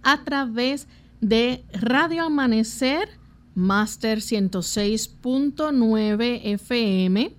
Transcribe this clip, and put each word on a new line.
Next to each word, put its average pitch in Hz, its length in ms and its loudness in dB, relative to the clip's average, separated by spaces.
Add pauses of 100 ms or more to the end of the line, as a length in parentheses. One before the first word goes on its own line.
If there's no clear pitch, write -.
a 285 220 2
través 262 640 -4 (320)
de 233 540 0
Radio 294 500 0
Amanecer, 262 960 0 (340)
Master 214 680 0
ciento 196 400 -2
seis 208 480 -2
punto 285 640 -2
nueve 220 800 0
F 202 500 0
M. 196 360 2